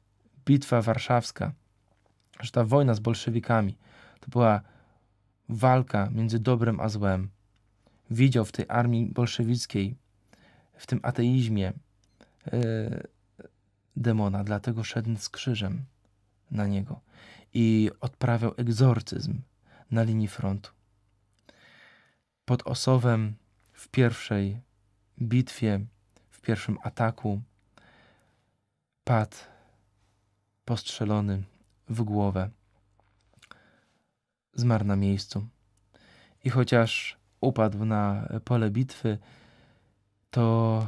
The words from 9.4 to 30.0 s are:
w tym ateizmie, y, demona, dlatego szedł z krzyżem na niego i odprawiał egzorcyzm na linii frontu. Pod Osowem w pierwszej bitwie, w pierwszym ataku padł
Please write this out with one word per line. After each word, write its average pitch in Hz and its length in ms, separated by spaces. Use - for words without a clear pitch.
w - 120
tym - 160
ateizmie, 120 680
y, 113 540
demona, 107 480
dlatego 107 400
szedł 113 320
z - 120
krzyżem 110 560
na 104 160
niego 98 340
i 110 360
odprawiał 117 560
egzorcyzm 117 840
na 113 120
linii 110 260
frontu. 98 440
Pod 123 220
Osowem 120 680
w - 160
pierwszej 110 720
bitwie, 117 600
w - 100
pierwszym 110 420
ataku 110 600
padł 110 320